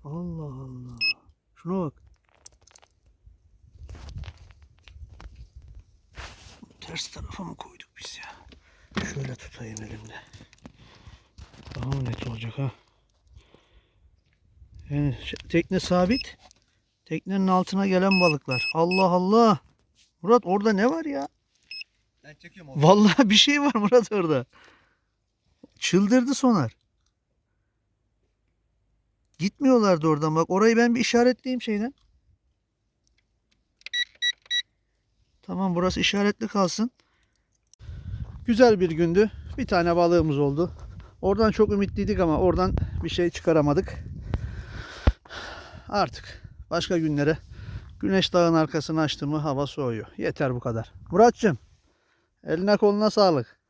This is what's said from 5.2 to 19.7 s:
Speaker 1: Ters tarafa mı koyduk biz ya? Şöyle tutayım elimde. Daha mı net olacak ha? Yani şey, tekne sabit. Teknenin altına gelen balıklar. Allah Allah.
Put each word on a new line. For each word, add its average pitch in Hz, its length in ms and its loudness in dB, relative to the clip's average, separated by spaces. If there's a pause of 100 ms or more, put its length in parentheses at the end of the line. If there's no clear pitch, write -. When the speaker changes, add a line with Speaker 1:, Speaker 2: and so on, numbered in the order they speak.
Speaker 1:
Ters - 260 -12
tarafa - 360 -14
mı 170 120 -12
koyduk - 420 -20
biz - 220 -16
ya? - 140 -18 (720)
Şöyle 131 300 -10
tutayım 107 480 -16
elimde. 107 300 -18 (1600)
Daha 120 140 -8
mı 135 160 -4
net 117 220 -8
olacak 113 300 -10
ha? 135 140 -4 (2250)
Yani 143 340 -2
şey, - 260 -14
tekne 175 300 0
sabit. 180 580 0 (680)
Teknenin 190 420 -4
altına 190 400 0
gelen 190 340 2
balıklar. 143 520 0
Allah 180 360 2
Allah. 190 500 4 (640)